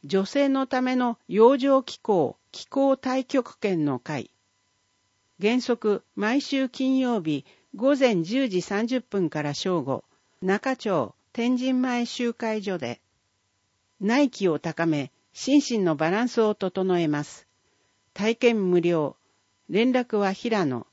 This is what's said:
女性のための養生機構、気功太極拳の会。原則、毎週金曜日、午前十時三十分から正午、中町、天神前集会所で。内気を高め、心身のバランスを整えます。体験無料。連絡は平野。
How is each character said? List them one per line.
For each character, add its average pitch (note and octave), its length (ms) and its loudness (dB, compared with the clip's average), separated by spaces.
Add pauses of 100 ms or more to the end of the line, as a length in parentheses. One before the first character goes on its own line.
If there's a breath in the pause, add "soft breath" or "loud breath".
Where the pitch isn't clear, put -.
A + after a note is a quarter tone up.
女 F#3+ 220 0
性 C#4 220 2
の C4+ 180 0
た B3+ 160 -2
め B3+ 140 0
の B3 220 -2 (100)
養 A3+ 280 8
生 C4+ 260 4
機 - 160 -14
構、 - 380 0 (160)
気 - 180 -18
功 C4+ 220 2
太 C4 320 -2
極 - 340 -4
拳 F3+ 260 0
の C3+ 140 0
会。 C#3+ 320 -8 (1080)
原 A3+ 200 0
則、 A3+ 440 -2 (100)
毎 A3 260 -2
週 C4+ 280 -2
金 C4 300 -2
曜 A#3+ 240 0
日、 D3+ 220 -4 (300 soft breath)
午 C4+ 220 2
前 A#3+ 260 2
十 A#3+ 260 -2
時 F3+ 140 -2
三 G#3 240 -4
十 B3 140 -2
分 F#3 300 -4
か D3+ 120 -4
ら C#3+ 120 -4
正 F3+ 280 -2
午、 B2+ 220 -4 (380)
中 G#3 340 0
町、 D#3+ 380 -2 (180)
天 A#3+ 260 -2
神 C4 160 -2
前 B3 320 -2
集 A#3 280 -4
会 A3 280 -4
所 F#3+ 160 -4
で。 A#2+ 220 -8 (1000)
内 A#3+ 300 2
気 F#3+ 180 -2
を D3+ 100 0
高 E3 280 -4
め、 D3 240 -2 (220)
心 C#4+ 360 2
身 A#3 120 0
の E3 160 2
バ D#3+ 140 0
ラ G#3 120 0
ン B3 60 -2
ス A#3 140 0
を G#3+ 120 2
整 F#3 460 -2
え E3 80 0
ま D3 160 -2
す。 - 240 -20 (640)
体 A3 240 -2
験 A3 340 2
無 F3+ 100 4
料。 E3 360 0 (520)
連 A3 220 2
絡 B3 280 0
は G3 140 2
平 G#3 340 -2
野。 B2+ 260 -4